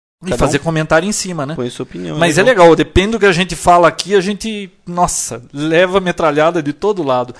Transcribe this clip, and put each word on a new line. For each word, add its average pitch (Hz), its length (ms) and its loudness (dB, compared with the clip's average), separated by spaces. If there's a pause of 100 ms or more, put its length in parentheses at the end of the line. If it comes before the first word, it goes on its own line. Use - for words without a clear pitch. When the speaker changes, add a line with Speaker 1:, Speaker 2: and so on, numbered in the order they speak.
(220)
Speaker 1:
E 170 40 -12
Speaker 2:
Cada 156 120 -4
Speaker 1:
fazer 143 220 0
Speaker 2:
um - 40 -18
Speaker 1:
comentário 160 440 0
em 214 40 -4
cima, 170 340 -6
né? 156 80 -8
Speaker 2:
põe 123 160 -6
sua 131 140 -12
opinião, 165 340 -10
Speaker 1:
Mas 160 180 2
Speaker 2:
né? 180 60 2
Speaker 1:
é - 20 4
legal, 180 320 6
depende 180 360 0
do 226 60 -2
que 190 60 0
a 196 80 6
gente 175 240 -2
fala 175 320 4
aqui, 170 260 -4
a 196 60 4
gente, 202 500 -8 (160)
nossa, 175 640 -4
leva 160 480 0
metralhada 170 640 0
de 147 120 -4
todo 196 280 -2
lado. 127 380 -2